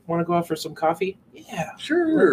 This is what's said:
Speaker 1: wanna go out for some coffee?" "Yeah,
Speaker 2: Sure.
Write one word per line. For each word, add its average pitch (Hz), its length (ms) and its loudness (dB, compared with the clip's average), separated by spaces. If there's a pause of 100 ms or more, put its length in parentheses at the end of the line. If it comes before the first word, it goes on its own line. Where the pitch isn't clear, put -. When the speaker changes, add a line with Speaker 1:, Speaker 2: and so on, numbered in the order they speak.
Speaker 1:
wanna 165 180 0
go 170 100 0
out 170 140 0
for 160 80 -4
some 156 180 -10
coffee?" 165 420 -2 (160)
"Yeah, - 460 -10
Speaker 2:
Sure. 320 380 0 (160)